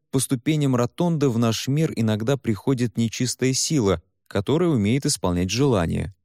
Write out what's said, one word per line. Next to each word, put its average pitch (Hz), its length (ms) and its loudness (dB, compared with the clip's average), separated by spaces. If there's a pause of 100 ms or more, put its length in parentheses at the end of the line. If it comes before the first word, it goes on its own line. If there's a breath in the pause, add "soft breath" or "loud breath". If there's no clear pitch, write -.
по 139 100 0
ступеням 139 560 0
ротонды 143 540 0
в 110 80 0
наш 117 300 0
мир 151 280 0
иногда 113 420 0
приходит 120 600 -2
нечистая 123 560 -2
сила, 107 480 0 (260)
которая 147 420 0
умеет 120 360 0
исполнять 90 460 -2
желания. 90 720 0